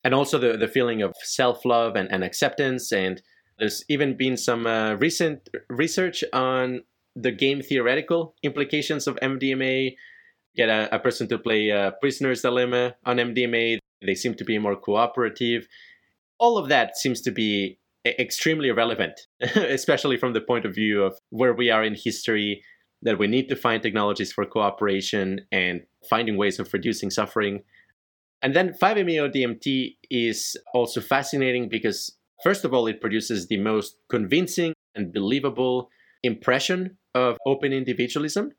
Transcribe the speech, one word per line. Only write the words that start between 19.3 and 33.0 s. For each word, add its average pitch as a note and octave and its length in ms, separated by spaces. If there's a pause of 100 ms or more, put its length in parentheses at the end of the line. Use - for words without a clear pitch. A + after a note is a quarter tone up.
<laughs> - 100
especially C3+ 760
from B2+ 160
the A2 80
point A#2 240
of G2 100
view G#2 280
of F#2+ 160 (100)
where A#2+ 240
we A#2+ 180
are A2 140
in G#2+ 100
history, G#2 680 (400)
that A2 160
we G2+ 80
need C3 220
to C3+ 80
find A2+ 260
technologies G#2 500
for G2+ 140
cooperation G2 920 (120)
and F2+ 300 (260)
finding A2 280
ways G2 220
of - 140
reducing G2+ 380
suffering. G2+ 520 (800)
And C3+ 120
then F3+ 180
five-M G3 360
E D#3+ 120
O C#3+ 80
D C3+ 160
M A#2 160
T C3 380 (120)
is A#2 460 (160)
also A#2+ 280
fascinating C3 680
because, A2 480 (260)
first G3 220
of B2+ 80
all, B2 140
it A2 140